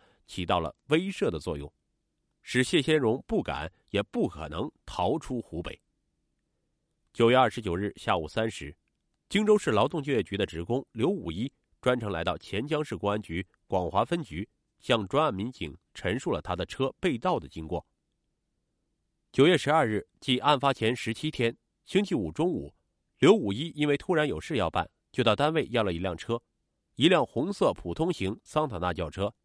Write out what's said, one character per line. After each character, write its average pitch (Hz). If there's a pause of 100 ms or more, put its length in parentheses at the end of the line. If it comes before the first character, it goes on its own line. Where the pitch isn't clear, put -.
(260)
起 90
到 90
了 78 (140)
威 180
慑 175
的 80
作 80
用， 71 (720)
使 127
谢 175
先 156
荣 123
不 208
敢 73 (180)
也 101
不 214
可 76
能 87 (140)
逃 104
出 127
湖 85
北。 - (1300)
九 117
月 127
二 123
十 -
九 92
日 101
下 104
午 78
三 113
时， 73 (520)
荆 208
州 208
市 139
劳 110
动 160
就 139
业 113
局 98
的 98
职 85
工 117
刘 117
五 87
一 110 (280)
专 127
程 107
来 82
到 85
钱 107
江 147
市 107
公 101
安 107
局 87 (220)
广 90
华 98
分 175
局， 87 (300)
向 113
专 151
案 131
民 104
警 76 (160)
陈 92
述 143
了 92
他 90
的 87
车 -
被 151
盗 156
的 69
经 80
过。 82 (1500)
九 135
月 175
十 143
二 156
日， 107 (140)
即 127
案 143
发 139
前 117
十 113
七 151
天， 120 (280)
星 202
期 190
五 90
中 156
午， 85 (460)
刘 170
五 131
一 147
因 147
为 147
突 -
然 151
有 78
事 -
要 90
办， 85 (220)
就 127
到 110
单 147
位 156
要 117
了 98
一 82
辆 90
车， 117 (540)
一 135
辆 160
红 160
色 139
普 85
通 165
型 98
桑 156
塔 110
纳 90
轿 80
车， 95 (100)